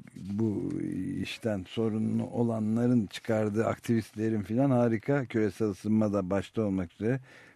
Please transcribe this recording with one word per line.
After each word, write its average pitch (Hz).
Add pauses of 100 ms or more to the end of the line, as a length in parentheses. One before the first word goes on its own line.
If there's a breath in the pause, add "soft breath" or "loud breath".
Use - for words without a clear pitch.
(380)
bu 98 (520)
işten 98
sorumlu 110
olanların, 113
çıkardığı 107
aktivistlerin 110
filan. 123
Harika, 120
küresel 107
ısınma 107
da 95
başta 98
olmak 95
üzere 123 (360 soft breath)